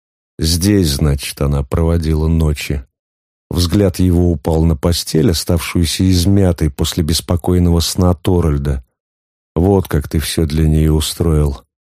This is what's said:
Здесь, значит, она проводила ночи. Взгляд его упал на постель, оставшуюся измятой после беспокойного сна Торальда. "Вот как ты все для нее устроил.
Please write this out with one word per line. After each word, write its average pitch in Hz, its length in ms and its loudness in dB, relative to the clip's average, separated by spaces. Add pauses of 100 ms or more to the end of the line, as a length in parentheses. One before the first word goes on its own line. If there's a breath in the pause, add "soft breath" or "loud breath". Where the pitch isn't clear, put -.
(380)
Здесь, 87 500 2
значит, 71 520 -2
она 71 220 0
проводила 80 640 -2
ночи. 78 580 -2 (640)
Взгляд 87 520 0
его 87 300 2
упал 80 340 0
на 82 120 2
постель, 104 540 0
оставшуюся 87 800 -2
измятой 92 580 2
после 80 360 -4
беспокойного 87 760 0
сна 90 340 0
Торальда. 73 720 -2 (720)
"Вот 92 340 2
как 76 200 -4
ты - 100 -2
все 78 280 -2
для 78 220 0
нее 78 260 2
устроил. 76 680 -2 (220)